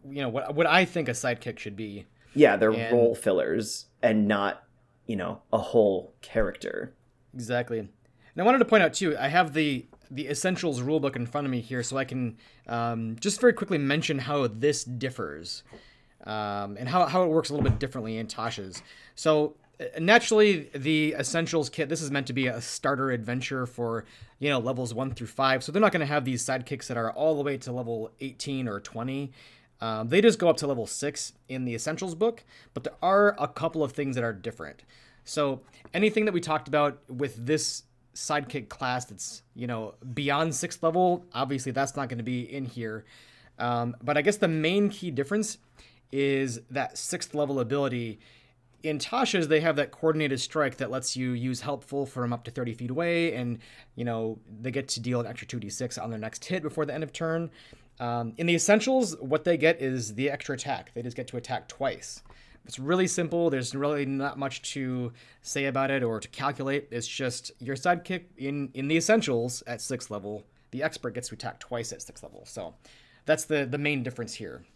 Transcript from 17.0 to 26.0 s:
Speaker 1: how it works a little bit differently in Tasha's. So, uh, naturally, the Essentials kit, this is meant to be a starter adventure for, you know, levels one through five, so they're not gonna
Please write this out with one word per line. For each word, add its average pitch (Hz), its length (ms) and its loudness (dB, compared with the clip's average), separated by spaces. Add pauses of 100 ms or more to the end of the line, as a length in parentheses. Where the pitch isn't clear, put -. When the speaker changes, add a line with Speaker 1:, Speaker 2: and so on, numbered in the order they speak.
Speaker 1:
how 180 180 4
it 170 60 4
works 156 200 4
a 143 40 -2
little 143 140 4
bit - 120 4
differently 113 380 -4
in 113 100 -4
Tasha's. 104 560 -6 (320)
So, 151 400 4 (240)
uh, - 60 -10 (140)
naturally, 208 760 6
the 151 420 2
Essentials 151 520 0
kit, 151 180 -4
this 156 140 -2
is 143 100 -4
meant 139 160 -2
to - 60 -6
be 131 140 0
a 117 120 -2
starter 135 520 -2
adventure 123 540 -2
for, 117 380 -4 (360)
you 143 100 0
know, 135 100 2
levels 120 340 -4
one 127 200 -4
through 113 140 -8
five, 135 360 2
so 147 80 -8
they're 196 100 2
not 208 120 6
gonna 160 120 2